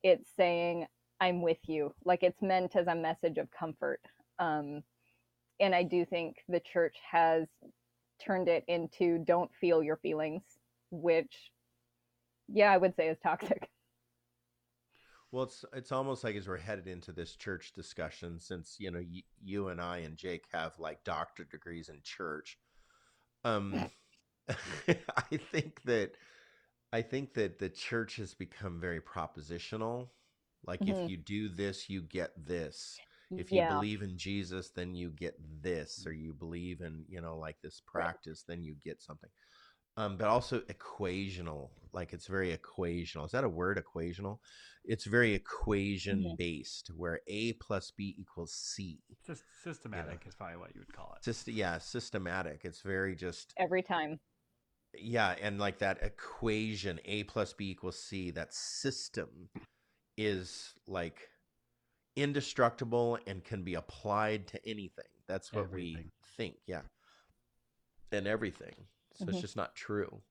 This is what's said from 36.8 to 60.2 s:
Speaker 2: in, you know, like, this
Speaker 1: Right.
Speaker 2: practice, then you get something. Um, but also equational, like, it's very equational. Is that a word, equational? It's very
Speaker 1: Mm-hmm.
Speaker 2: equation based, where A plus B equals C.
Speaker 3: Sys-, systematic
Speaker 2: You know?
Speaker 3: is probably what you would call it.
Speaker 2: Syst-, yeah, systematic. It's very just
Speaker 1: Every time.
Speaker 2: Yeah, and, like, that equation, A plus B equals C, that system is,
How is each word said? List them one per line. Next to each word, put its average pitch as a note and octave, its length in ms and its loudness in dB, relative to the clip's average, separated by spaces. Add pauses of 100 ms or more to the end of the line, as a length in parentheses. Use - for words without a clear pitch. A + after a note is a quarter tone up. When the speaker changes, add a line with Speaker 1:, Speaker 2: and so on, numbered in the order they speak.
Speaker 2:
in, D#2+ 280 -8
you F2+ 120 -10
know, E2 180 -8
like, D#2 220 -8
this - 220 -14 (100)
Speaker 1:
Right. F2 120 0
Speaker 2:
practice, E2 400 -6
then E2+ 180 -8
you D2+ 140 -10
get D2+ 260 -12
something. - 280 -20 (680)
Um, G#2 200 -2
but G#2 120 0
also A#2+ 340 4
equational, F2+ 1080 -6 (220)
like, F2 200 -6
it's F2 140 -12
very F#2 300 0
equational. E2+ 680 -4
Is - 60 -6
that C3 120 2
a A#2 40 2
word, F2+ 360 2
equational? F2 540 -6 (460)
It's A2 200 -2
very A#2 260 6
Speaker 1:
Mm-hmm. G2+ 60 4
Speaker 2:
equation G2 1000 0
based, E2 520 -4
where E2+ 400 -4
A A2 260 -2
plus - 380 -4
B G2 260 -6
equals F2 340 -10
C. F2 500 -8 (240)
Speaker 3:
Sys-, D#3+ 160 -12 (200)
systematic F2 600 -8
Speaker 2:
You - 40 -18
know? - 20 -16
Speaker 3:
is F2 60 -18
probably F2 220 -10
what F2 180 -14
you - 60 -18
would - 120 -18
call - 240 -14
it. - 120 -18
Speaker 2:
Syst-, A#2 260 -6
yeah, F2+ 240 0
systematic. F2+ 840 -4
It's F2 180 -10
very F#2+ 320 0
just F2 420 -8
Speaker 1:
Every F#3 260 2
time. D#3+ 380 -2 (760)
Speaker 2:
Yeah, G2+ 440 2
and, G2+ 200 -2
like, G2+ 180 0
that G2 240 2
equation, G#2+ 1000 -2
A G#2 200 -2
plus F#2+ 280 -2
B G2 180 -6
equals F2+ 280 -6
C, F#2 340 -6
that D#2+ 200 -8
system - 960 -6 (680)
is, G2 580 -2 (120)